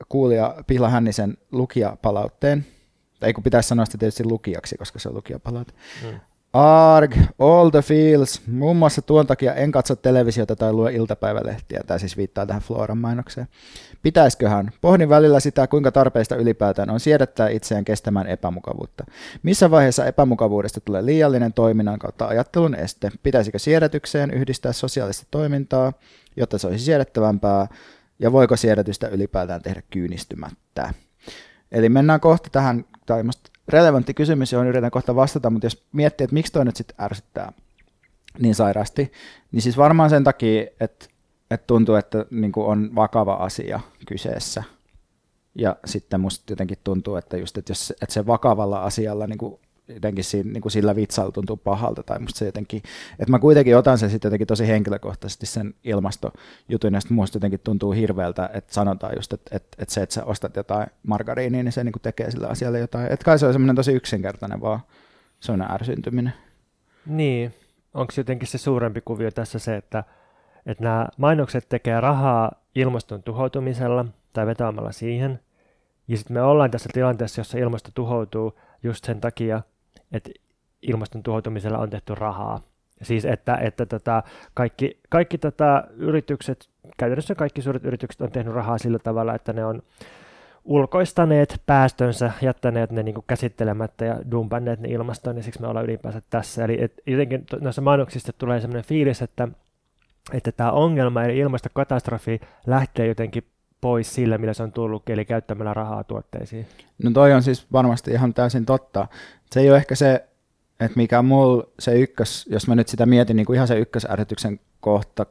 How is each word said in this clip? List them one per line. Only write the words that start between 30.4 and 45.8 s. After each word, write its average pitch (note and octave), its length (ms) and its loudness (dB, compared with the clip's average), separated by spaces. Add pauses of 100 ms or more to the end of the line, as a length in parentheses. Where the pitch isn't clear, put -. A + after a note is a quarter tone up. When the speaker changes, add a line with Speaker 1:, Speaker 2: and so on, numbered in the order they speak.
Speaker 1:
Eli A2+ 160 4
mennään D3+ 320 4
kohta E3 320 4
tähän, B2+ 320 0 (220)
tai A#2 160 0
musta - 280 -6 (180)
relevantti D3 460 4
kysymys, D3 380 0
johon B2 140 2
yritän B2 240 0
kohta B2+ 260 -2
vastata, A#2+ 340 2
mutta A2+ 160 0
jos - 260 -6
miettii, D3 320 0
että B2+ 100 -2
miksi D#3 180 -2
toi D3 120 2
nyt A#2+ 120 -2
sit - 240 -12
ärsyttää - 520 -10 (840)
niin A2+ 160 4
sairaasti, G#2 580 0 (400)
niin A#2 100 -2
siis A#2+ 140 0
varmaan D3+ 340 6
sen C#3+ 140 6
takia, A2 380 2 (180)
että, - 260 -8 (440)
että - 160 -6
tuntuu, A2+ 280 6
että G#2+ 360 0
niinku G#2+ 380 -2
on G#2+ 260 0
vakava G#2+ 400 2
asia F#2+ 460 -6 (260)
kyseessä. - 560 -8 (920)
Ja G2 300 -2